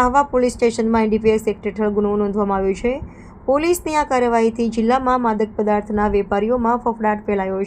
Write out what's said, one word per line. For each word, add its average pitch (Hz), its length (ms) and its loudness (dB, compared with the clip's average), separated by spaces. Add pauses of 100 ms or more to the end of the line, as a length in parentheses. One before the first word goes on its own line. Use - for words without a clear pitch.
આહવા 247 220 2
પોલીસ 254 300 0
સ્ટેશનમાં 226 500 0
એન 214 60 0
ડી 214 100 0
પી 220 120 2
એસ 220 160 0
એક્ટ 208 180 -4
હેઠળ 208 320 -2
ગુનો 208 240 0
નોંધવામાં 202 380 0
આવ્યો 190 200 -2
છે. 247 140 -2 (520)
પોલીસની 311 500 0
આ 294 100 2
કાર્યવાહીથી 233 640 2
જિલ્લામાં 254 520 0
માદક 214 360 0
પદાર્થના 208 520 0
વેપારીઓમાં 220 720 0
ફફડાટ 220 480 -2
ફેલાયો 190 400 -2